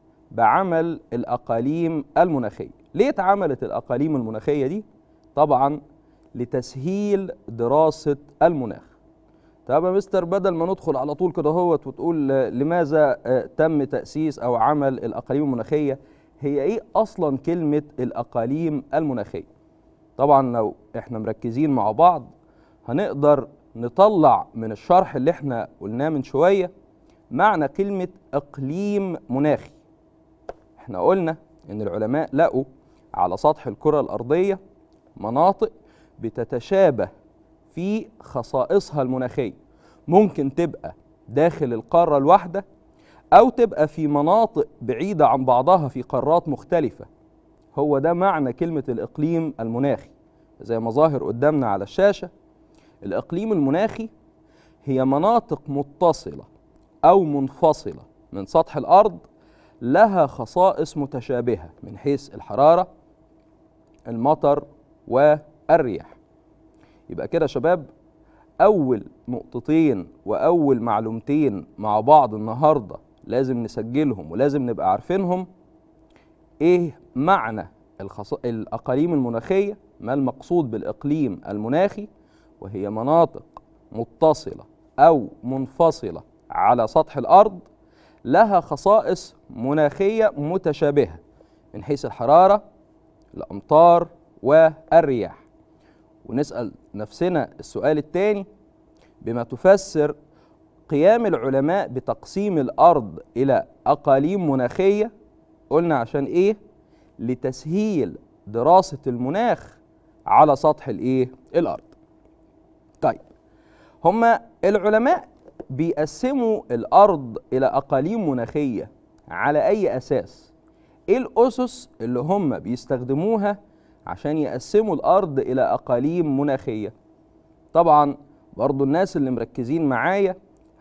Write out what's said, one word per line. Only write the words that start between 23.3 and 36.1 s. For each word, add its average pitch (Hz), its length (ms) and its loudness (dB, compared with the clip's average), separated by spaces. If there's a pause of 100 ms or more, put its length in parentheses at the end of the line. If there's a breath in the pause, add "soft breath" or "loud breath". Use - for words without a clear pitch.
نطلع 139 800 2
من 113 160 -6
الشرح 175 440 0
اللي 139 160 0
إحنا 131 360 -6 (140)
قلناه 120 280 -6
من 143 140 -4
شوية 180 480 0 (600 soft breath)
معنى 165 360 2
كلمة 196 400 -4 (260)
إقليم 170 840 -6 (120)
مناخي. 139 420 -2 (1120)
إحنا 92 180 -8
قلنا 165 360 2 (320)
إن 107 120 -10
العلماء 110 520 -4
لقوا 139 300 0 (500 soft breath)
على 90 240 -2
سطح 151 300 -2
الكرة 151 320 -2
الأرضية 160 600 -2 (580)
مناطق 156 540 0 (480 soft breath)